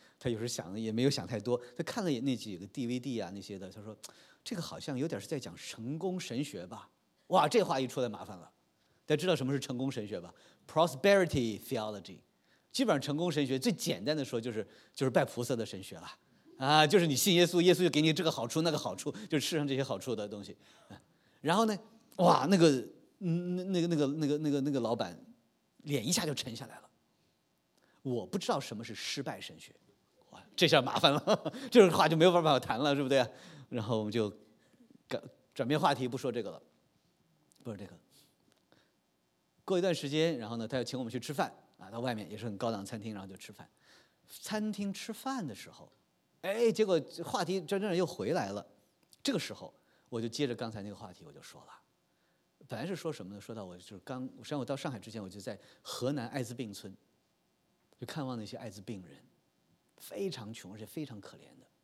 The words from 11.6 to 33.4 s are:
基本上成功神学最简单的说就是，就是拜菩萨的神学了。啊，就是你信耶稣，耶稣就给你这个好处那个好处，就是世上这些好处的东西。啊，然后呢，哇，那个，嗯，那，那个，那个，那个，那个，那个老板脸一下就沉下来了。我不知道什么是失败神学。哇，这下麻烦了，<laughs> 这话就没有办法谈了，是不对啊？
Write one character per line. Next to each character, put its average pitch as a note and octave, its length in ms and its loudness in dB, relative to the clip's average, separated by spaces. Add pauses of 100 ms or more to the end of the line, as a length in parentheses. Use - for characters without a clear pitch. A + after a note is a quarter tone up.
基 C4+ 140 0
本 G#3+ 80 4
上 C#3 80 4
成 D3 160 -2
功 E3+ 140 0
神 C#3+ 160 2
学 C3 100 0
最 F3+ 160 2
简 - 320 -4
单 D3+ 120 0
的 C#3+ 80 -2
说 A#2+ 160 -2
就 A#2+ 100 -4
是， A2 160 -4 (260)
就 C3+ 140 0
是 C3 40 2
拜 C#3+ 140 6
菩 A#2+ 200 -4
萨 C3 100 -2
的 A2+ 100 -2
神 G2 160 -10
学 - 160 -14
了。 - 140 -14 (480)
啊， D3+ 260 6
就 D#3+ 140 8
是 E3+ 80 6
你 C#3+ 80 2
信 F3 220 4
耶 F3 100 8
稣， F3 140 2
耶 F3 120 8
稣 F3+ 120 4
就 E3+ 40 4
给 D3+ 140 4
你 D#3+ 100 6
这 E3 120 -2
个 D#3+ 40 0
好 A#2+ 200 -2
处 D#3+ 140 0
那 E3+ 80 2
个 D3 60 2
好 F#2+ 200 -4
处， C#3 160 -6 (180)
就 - 80 2
是 - 80 -2
世 F3 100 -2
上 D3 100 0
这 C3+ 100 -2
些 C#3 60 0
好 A2 140 -4
处 A2+ 200 -6
的 G#2 100 -6
东 G2+ 160 -10
西。 G2 140 -16 (320)
啊， G2 120 -18 (400)
然 D#3+ 160 2
后 A3+ 100 6
呢， G#3 120 0 (380)
哇， E3+ 340 6
那 G3 60 8
个， D3 280 8 (360)
嗯， F3 340 0
那， F3+ 80 -2
那 F#3 180 0
个， E3 60 4
那 E3+ 100 2
个， D3 120 4
那 D3+ 180 0
个， D3 120 2
那 D3+ 120 0
个， C#3+ 120 2
那 C#3+ 100 0
个 C3+ 80 2
老 A2+ 160 2
板 F2+ 200 -4 (680)
脸 C#3 200 -2
一 E3 60 0
下 F3 160 0
就 D3 80 -2
沉 A#2 200 -6
下 A#2 120 -12
来 - 140 -18
了。 - 100 -20 (1120)
我 A#2+ 240 -2
不 - 100 -4
知 F#3 120 -4
道 F#3+ 100 2
什 C3 180 -8
么 A2 60 -8
是 A2 100 -12
失 - 300 -6
败 B2+ 180 -8
神 - 200 -14
学。 - 120 -20 (580)
哇， - 140 -20 (120)
这 F3+ 100 6
下 D3 160 8
麻 A#2+ 160 -2
烦 C#3+ 140 6
了， E3 420 0
<laughs> C4 160 -10
这 G3+ 200 10
话 D#3 180 6
就 D#3+ 80 4
没 D#3+ 80 8
有 F3+ 80 10
办 E3+ 100 4
法 D3 160 6
谈 B2 180 -2
了， C#3+ 200 2
是 C#3+ 60 0
不 C3 60 -2
对 C3+ 120 6
啊？ B2 80 2 (400)